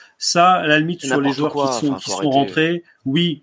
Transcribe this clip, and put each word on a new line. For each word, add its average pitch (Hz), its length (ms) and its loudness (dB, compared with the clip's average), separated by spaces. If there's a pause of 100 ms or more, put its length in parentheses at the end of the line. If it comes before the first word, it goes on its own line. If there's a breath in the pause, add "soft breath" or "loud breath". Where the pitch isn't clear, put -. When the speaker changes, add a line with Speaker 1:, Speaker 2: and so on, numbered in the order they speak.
(180 loud breath)
Speaker 1:
ça, 180 340 4
à 180 160 0
la 151 120 4
limite, 165 220 -4
Speaker 2:
C'est 139 60 -8
Speaker 1:
sur 131 140 0
les 139 80 0
Speaker 2:
n'importe 135 80 -4
Speaker 1:
joueurs 147 160 -2
Speaker 2:
quoi, 143 160 0
Speaker 1:
qui 123 160 -2
sont, 139 80 0
Speaker 2:
enfin, 95 60 -4
Speaker 1:
qui 110 120 -10
Speaker 2:
faut - 0 -
Speaker 1:
sont 95 60 -4
Speaker 2:
arrêter. 120 200 0
Speaker 1:
rentrés, 160 460 0 (220 soft breath)
oui, 156 380 -2